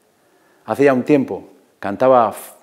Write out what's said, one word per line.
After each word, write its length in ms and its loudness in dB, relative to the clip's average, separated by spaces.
Hace 200 0
ya 80 4
un 100 -2
tiempo 460 -2
cantaba 540 2